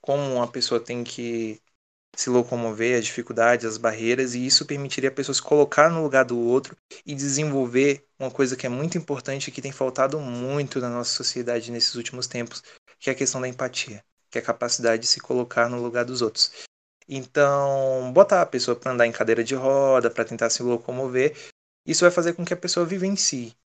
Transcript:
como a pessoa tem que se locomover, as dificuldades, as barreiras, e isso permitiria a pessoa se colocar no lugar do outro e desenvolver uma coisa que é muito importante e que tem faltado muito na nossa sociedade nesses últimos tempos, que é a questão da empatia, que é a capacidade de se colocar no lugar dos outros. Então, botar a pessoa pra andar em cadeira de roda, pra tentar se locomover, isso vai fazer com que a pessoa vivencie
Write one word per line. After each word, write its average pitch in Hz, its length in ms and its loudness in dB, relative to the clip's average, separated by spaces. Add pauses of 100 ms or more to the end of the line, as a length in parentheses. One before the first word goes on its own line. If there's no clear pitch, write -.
como 139 420 0
a 117 60 -2
pessoa 120 320 -2
tem 120 240 -6
que 117 560 -6 (560)
se - 140 -4
locomover, 120 680 2
as 110 60 -2
dificuldades, 117 640 0
as 110 100 -4
barreiras, 117 580 0
e 123 120 -4
isso - 180 4
permitiria 139 460 -2
a - 20 -18
pessoa 135 220 -4
se - 80 -2
colocar 147 480 6
no 165 120 -2
lugar 135 220 4
do 120 140 -2
outro 123 380 2 (280)
e 151 100 -8
desenvolver 139 920 0 (120)
uma 131 120 -6
coisa 127 260 0
que 131 100 -8
é - 20 -2
muito 147 280 -4
importante 139 520 -6
e 131 40 -14
que - 80 -12
tem 139 120 -10
faltado 135 480 -2
muito 135 600 -4
na 123 80 -4
nossa 120 220 -4
sociedade 120 600 -4
nesses 117 240 -2
últimos 123 300 -8
tempos, 120 360 -8 (360)
que - 120 -4
é - 20 0
a 131 40 -2
questão 131 240 -2
da 127 80 -4
empatia, 127 560 -8 (260)
que - 80 -4
é - 20 -2
a - 40 -16
capacidade 117 580 0
de - 60 -2
se - 120 2
colocar 120 480 0
no 123 140 -4
lugar 120 220 -2
dos 123 180 -4
outros. - 300 -2 (560)
Então, 135 1040 2
botar 185 300 8
a - 40 2
pessoa 123 300 -2
pra 131 160 -6
andar 120 140 4
em 117 60 0
cadeira 117 320 2
de 127 100 -4
roda, 135 560 4
pra 117 140 -2
tentar 117 260 -2
se - 120 -2
locomover, 127 720 0 (500)
isso 160 180 2
vai 175 60 10
fazer 170 240 0
com 175 100 -6
que 175 100 -4
a - 20 -6
pessoa 175 300 -2
vivencie 180 680 -2 (140)